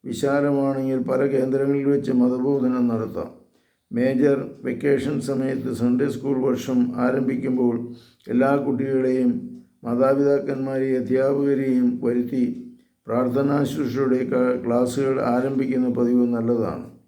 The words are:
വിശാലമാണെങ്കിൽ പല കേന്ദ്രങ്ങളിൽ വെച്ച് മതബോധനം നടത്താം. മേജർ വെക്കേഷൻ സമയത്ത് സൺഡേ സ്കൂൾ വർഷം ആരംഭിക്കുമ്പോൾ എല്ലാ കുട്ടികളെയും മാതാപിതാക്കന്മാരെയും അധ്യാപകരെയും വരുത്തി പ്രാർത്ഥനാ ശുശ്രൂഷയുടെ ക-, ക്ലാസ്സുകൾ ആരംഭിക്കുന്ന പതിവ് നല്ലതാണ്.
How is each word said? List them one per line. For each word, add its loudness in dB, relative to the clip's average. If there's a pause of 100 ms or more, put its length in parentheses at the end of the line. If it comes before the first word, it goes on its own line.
വിശാലമാണെങ്കിൽ 0
പല 0
കേന്ദ്രങ്ങളിൽ 0
വെച്ച് 2
മതബോധനം 2
നടത്താം. -4 (460)
മേജർ 2 (120)
വെക്കേഷൻ -2
സമയത്ത് -4
സൺഡേ 0
സ്കൂൾ -4
വർഷം 0
ആരംഭിക്കുമ്പോൾ 0 (340)
എല്ലാ 2
കുട്ടികളെയും -2 (220)
മാതാപിതാക്കന്മാരെയും 0
അധ്യാപകരെയും 2
വരുത്തി 0 (640)
പ്രാർത്ഥനാ 0
ശുശ്രൂഷയുടെ 0
ക-, 0
ക്ലാസ്സുകൾ 0
ആരംഭിക്കുന്ന 0
പതിവ് 2
നല്ലതാണ്. -2 (180)